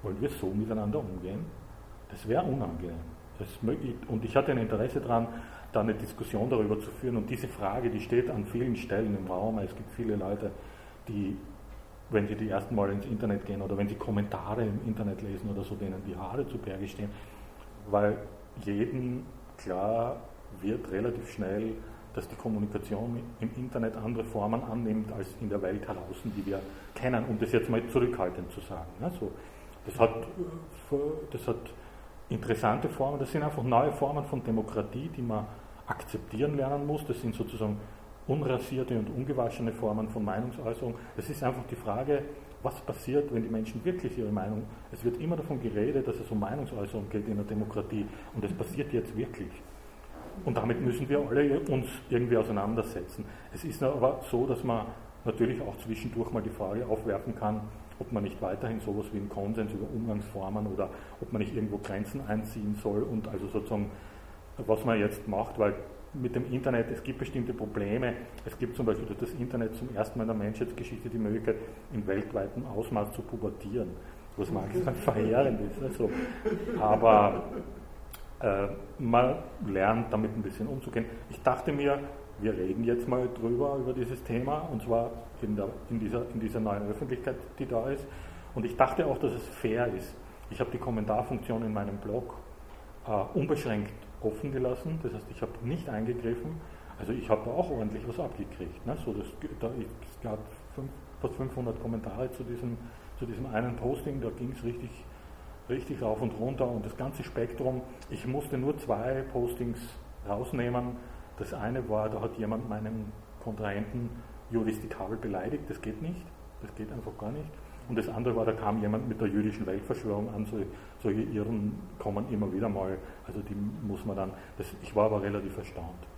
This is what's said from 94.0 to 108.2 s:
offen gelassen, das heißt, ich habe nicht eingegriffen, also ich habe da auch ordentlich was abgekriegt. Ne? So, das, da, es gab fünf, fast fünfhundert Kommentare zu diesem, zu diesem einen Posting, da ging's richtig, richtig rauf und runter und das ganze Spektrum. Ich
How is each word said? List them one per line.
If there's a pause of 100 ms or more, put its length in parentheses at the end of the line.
offen
gelassen,
das
heißt,
ich
habe (120)
nicht
eingegriffen, (400)
also
ich
habe
da
auch
ordentlich
was
abgekriegt.
Ne?
So,
das, (320)
da, (120)
es
gab (360)
fünf, (320)
fast
fünfhundert
Kommentare
zu
diesem, (400)
zu
diesem
einen
Posting,
da
ging's
richtig, (800)
richtig
rauf
und
runter
und
das
ganze
Spektrum. (280)
Ich